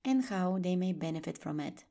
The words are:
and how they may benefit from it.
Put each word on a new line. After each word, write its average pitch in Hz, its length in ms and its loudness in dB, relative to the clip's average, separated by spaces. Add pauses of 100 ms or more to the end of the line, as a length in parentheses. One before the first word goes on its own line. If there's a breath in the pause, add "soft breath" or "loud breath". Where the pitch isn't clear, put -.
and 262 200 4
how 185 360 2
they 180 140 2
may 185 180 2
benefit 160 460 -4
from 151 220 -4
it. - 300 -8